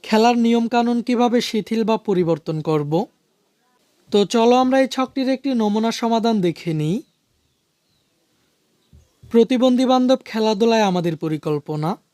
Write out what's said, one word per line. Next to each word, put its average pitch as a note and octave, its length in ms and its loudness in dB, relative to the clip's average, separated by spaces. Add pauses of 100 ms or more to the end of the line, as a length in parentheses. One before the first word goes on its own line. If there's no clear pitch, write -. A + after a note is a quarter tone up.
খেলার A#3 340 2
নিয়মকানুন A#3 640 0
কিভাবে B3 380 0
শিথিল A3+ 440 -4
বা A3 140 0
পরিবর্তন E3+ 640 -2
করব। D3+ 300 -2 (1160)
তো G#3 140 2
চলো A#3 320 2
আমরা C4 240 2
এই C4 80 2
ছকটির C4 400 -4
একটি C4+ 260 -2
নমুনা A3 380 0
সমাধান A3+ 480 0
দেখে E3+ 340 -4
নিই। D#3 220 -2 (2250)
প্রতিবন্ধী B3 560 2
বান্ধব B3+ 380 2
খেলাধুলায় A3 680 0
আমাদের F3 260 -2
পরিকল্পনা। D3+ 760 -6 (240)